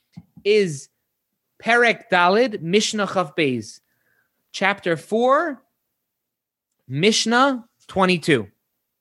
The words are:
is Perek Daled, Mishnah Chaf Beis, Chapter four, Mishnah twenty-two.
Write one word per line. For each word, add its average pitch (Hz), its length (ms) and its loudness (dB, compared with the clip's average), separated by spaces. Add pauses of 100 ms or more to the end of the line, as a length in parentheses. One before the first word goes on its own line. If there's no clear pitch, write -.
(440)
is 196 460 0 (720)
Perek 233 500 0
Daled, 196 480 2
Mishnah 202 460 -2
Chaf 180 280 -4
Beis, 127 460 -4 (720)
Chapter 190 460 -2
four, 262 640 0 (1200)
Mishnah 226 800 0 (220)
twenty-two. 170 600 0 (520)